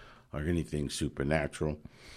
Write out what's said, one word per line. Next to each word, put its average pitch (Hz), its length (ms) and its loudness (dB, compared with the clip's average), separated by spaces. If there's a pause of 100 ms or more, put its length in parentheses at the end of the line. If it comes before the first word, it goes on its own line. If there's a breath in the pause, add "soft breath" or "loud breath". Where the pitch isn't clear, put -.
(320 loud breath)
or 73 80 -2
anything 76 480 2
supernatural. 73 880 0 (380 loud breath)